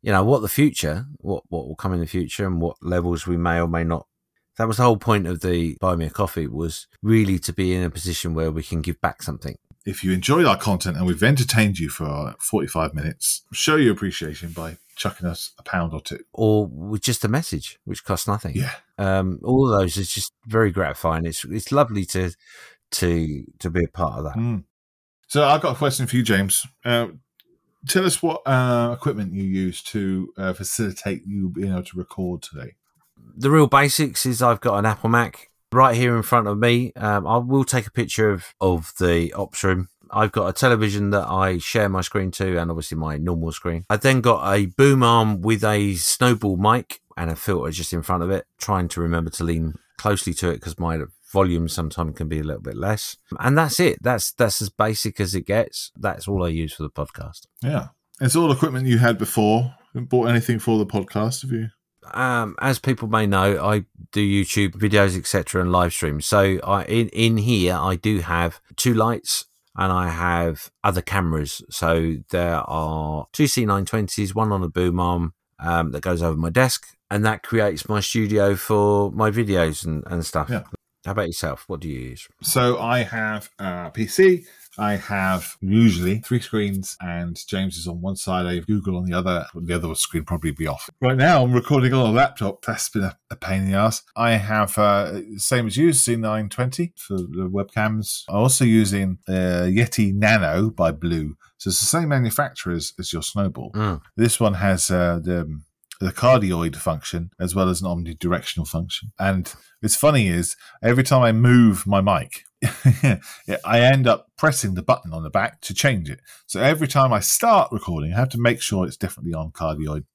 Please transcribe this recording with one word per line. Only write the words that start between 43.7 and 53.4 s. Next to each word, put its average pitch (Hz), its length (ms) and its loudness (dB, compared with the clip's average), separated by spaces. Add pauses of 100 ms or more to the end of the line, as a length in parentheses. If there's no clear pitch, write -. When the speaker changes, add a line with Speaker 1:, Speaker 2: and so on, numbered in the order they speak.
Speaker 1:
I've 104 120 0
then 135 180 4
got 98 340 2
a 101 120 2
boom 135 360 4
arm 110 400 4
with 107 220 0
a 101 320 2
snowball 110 600 0
mic 107 440 0 (160)
and 85 140 -4
a 82 60 -4
filter 82 360 -2
just 82 200 -6
in 85 100 -4
front 90 200 -2
of 90 80 -2
it, 95 140 -2 (140)
trying 92 300 -2
to 85 120 -6
remember 82 300 0
to - 140 -6
lean 80 300 -2 (240)
closely 101 360 -2
to 90 160 -2
it 78 100 -6
'cause 80 180 -12
my 82 220 -2 (320)
volume 87 360 2
sometimes 78 480 -4
can 78 120 -6
be 78 100 -4
a 76 60 -4
little 71 180 -8
bit - 140 -10
less. 98 400 -4 (240)